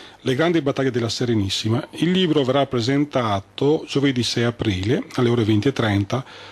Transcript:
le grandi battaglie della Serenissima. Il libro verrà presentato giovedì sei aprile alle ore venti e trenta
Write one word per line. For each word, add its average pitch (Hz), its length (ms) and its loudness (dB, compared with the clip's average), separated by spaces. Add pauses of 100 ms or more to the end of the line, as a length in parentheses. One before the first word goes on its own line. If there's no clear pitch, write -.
(220)
le 131 140 -2
grandi 165 260 2
battaglie 135 300 0
della 113 180 -2
Serenissima. 110 840 -2
Il 170 200 0
libro 165 320 2
verrà 131 220 2
presentato 131 1200 0
giovedì 131 360 0
sei - 200 -2
aprile 117 640 0 (100)
alle 123 140 2
ore 120 140 2
venti 107 260 2
e 135 40 2
trenta 107 520 0 (260)